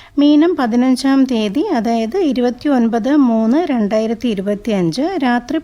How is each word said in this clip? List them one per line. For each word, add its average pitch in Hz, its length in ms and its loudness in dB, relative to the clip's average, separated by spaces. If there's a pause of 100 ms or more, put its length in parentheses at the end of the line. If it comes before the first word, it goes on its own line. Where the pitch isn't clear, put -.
(180)
മീനം 294 420 4
പതിനഞ്ചാം 254 680 2
തീയതി, 220 340 -2
അതായത് 233 580 -2
ഇരുപത്തിയൊൻപത് 247 960 0
മൂന്ന് 247 560 2
രണ്ടായിരത്തി 220 560 -2
ഇരുപത്തിയഞ്ച് 208 960 -2
രാത്രി 247 400 -2